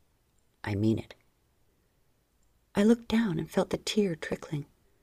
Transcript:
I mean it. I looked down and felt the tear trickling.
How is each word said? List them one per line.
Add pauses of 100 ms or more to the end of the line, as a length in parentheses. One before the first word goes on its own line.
(640)
I
mean
it. (1600)
I
looked
down
and
felt
the
tear
trickling. (360)